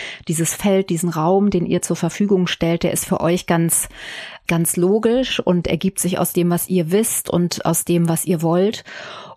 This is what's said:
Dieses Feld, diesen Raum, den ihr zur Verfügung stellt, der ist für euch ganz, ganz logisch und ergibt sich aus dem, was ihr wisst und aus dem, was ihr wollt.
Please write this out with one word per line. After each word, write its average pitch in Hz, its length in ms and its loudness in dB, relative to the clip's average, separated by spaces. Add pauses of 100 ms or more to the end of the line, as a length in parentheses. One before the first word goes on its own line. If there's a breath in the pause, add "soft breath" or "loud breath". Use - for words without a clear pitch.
(260 loud breath)
Dieses 165 280 -2
Feld, 196 360 2
diesen 175 180 0
Raum, 175 420 2
den 175 160 0
ihr 175 160 0
zur 170 140 -2
Verfügung 185 520 0
stellt, 170 340 0
der 175 100 0
ist - 140 -4
für - 140 -2
euch 170 260 0
ganz, 165 420 0 (600 loud breath)
ganz 165 280 0
logisch 220 640 2
und 175 300 0
ergibt 190 320 -2
sich 180 180 -2
aus - 140 -2
dem, 175 180 2
was 170 180 0
ihr 175 220 0
wisst 214 400 0
und 175 340 0
aus 165 200 0
dem, 170 240 2
was 165 160 0
ihr 180 180 0
wollt. 180 400 2 (540 loud breath)